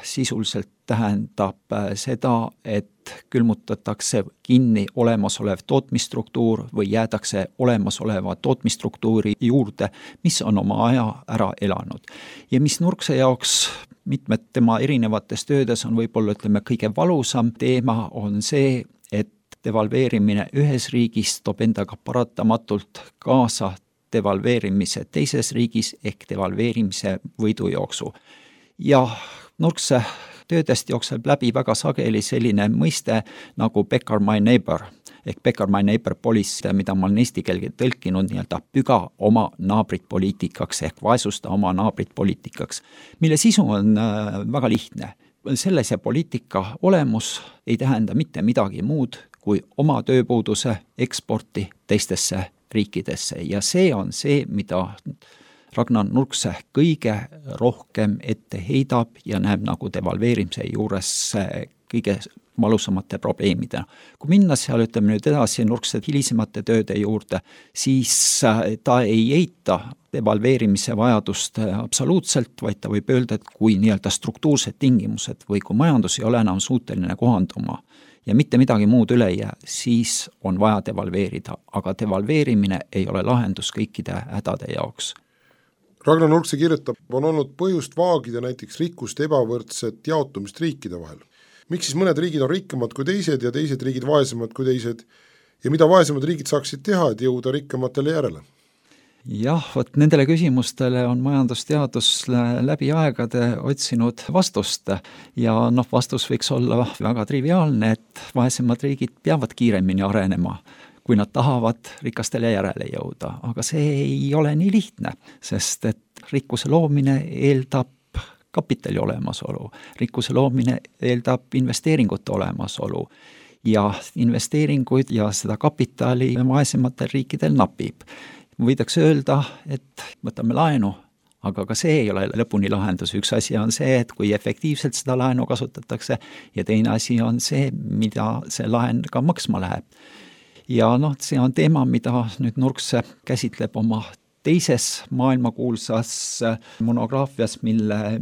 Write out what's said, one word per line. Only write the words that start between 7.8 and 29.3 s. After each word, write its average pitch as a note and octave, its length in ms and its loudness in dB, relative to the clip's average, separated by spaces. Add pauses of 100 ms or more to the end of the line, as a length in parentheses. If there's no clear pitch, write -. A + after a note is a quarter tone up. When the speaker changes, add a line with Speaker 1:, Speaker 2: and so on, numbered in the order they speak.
Speaker 1:
tootmisstruktuuri A2+ 1040 0
juurde, A#2 480 0 (340)
mis E3+ 180 0
on G#2 160 2
oma G#2 300 0
aja B2 180 2 (220)
ära A2 240 -2 (100)
elanud. - 400 -4 (500)
Ja C3 100 4
mis D3 200 2
Nurkse E3+ 340 0
jaoks C3 540 0 (360)
mitmed A#2+ 480 -4
tema A#2 260 4
erinevates A2+ 680 -2
töödes B2 400 0
on A2+ 120 -2
võib-olla, A2 360 0
ütleme, G#2 280 0
kõige A2+ 340 -2
valusam C3 560 0
teema, B2 600 0
on G#2 300 -4
see, C3+ 420 0 (280)
et G#2 220 -2 (300)
devalveerimine G#2+ 880 0
ühes C#3 400 0
riigis A2+ 480 0
toob G#2+ 200 -4
endaga G#2 440 0
paratamatult A2+ 960 -2 (180)
kaasa A2+ 540 2 (400)
devalveerimise G2+ 1000 0
teises C#3 400 -2
riigis A2+ 520 -2
ehk - 260 -8
devalveerimise G2 880 -2 (220)
võidujooksu. - 720 -4 (680)
Ja C#3 280 4 (500)